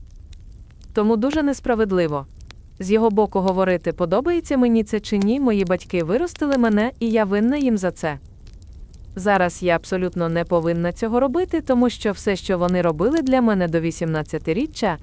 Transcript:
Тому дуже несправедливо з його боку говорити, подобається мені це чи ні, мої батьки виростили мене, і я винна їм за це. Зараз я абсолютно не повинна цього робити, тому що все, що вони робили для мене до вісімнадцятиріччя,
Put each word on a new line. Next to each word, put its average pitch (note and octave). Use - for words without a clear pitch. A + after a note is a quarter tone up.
Тому A3
дуже C#4+
несправедливо F#3+
з F#3
його A3
боку G3+
говорити, F#3
подобається C#4+
мені A#3
це G#3+
чи G#3
ні, G#3+
мої G#3+
батьки F3+
виростили C#4
мене, A3+
і A#3
я A3
винна G#3
їм B3+
за F#3
це. D3+
Зараз F#3
я F3
абсолютно F3
не E3
повинна E3+
цього A3+
робити, D#4+
тому B3
що -
все, G3
що F#3
вони F3+
робили F3+
для C4
мене G3+
до D#3+
вісімнадцятиріччя, D#3+